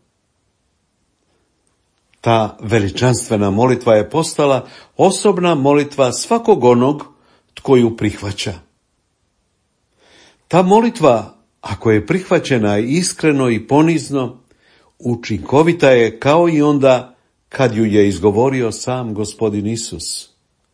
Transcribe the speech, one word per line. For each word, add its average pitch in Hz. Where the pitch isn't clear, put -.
Ta 113
veličanstvena 107
molitva 117
je 104
postala 143
osobna 180
molitva 139
svakog 226
onog 123
tko 135
ju 117
prihvaća. 101
Ta 175
molitva, 185
ako -
je 104
prihvaćena 135
iskreno 139
i 110
ponizno, 143
učinkovita 131
je 113
kao 165
i 151
onda 131
kad 117
ju 113
je 104
izgovorio 107
sam 123
Gospodin 104
Isus. -